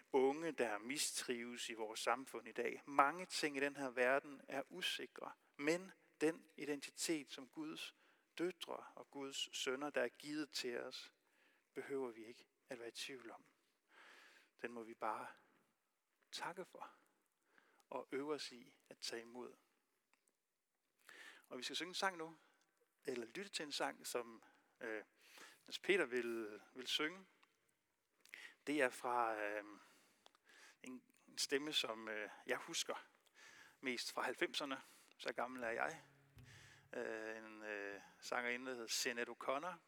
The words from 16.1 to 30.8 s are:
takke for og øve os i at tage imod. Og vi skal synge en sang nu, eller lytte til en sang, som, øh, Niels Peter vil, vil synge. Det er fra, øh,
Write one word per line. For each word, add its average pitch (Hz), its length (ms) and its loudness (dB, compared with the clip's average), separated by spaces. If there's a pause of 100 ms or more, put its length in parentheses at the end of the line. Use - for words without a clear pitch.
takke 175 340 -6
for - 260 -12 (1000)
og 127 220 -4
øve 143 220 0
os - 180 -4
i 120 220 -16 (160)
at 117 80 -16
tage - 240 -4
imod. 117 320 -10 (2000)
Og 135 80 -6
vi 123 60 -4
skal 135 120 -2
synge 156 140 0
en 180 60 -8
sang 190 220 2
nu, 160 200 -8 (680)
eller 120 200 -2
lytte 185 240 -6
til - 160 -4
en 147 60 -8
sang, 123 360 0
som, 117 360 -4 (360)
øh, 110 240 -4 (640)
Niels - 140 -8
Peter 180 260 6
vil, 117 560 0 (120)
vil 127 140 -8
synge. 180 380 0 (1400)
Det 147 140 4
er 127 80 10
fra, 120 460 4
øh, 104 280 0 (1200)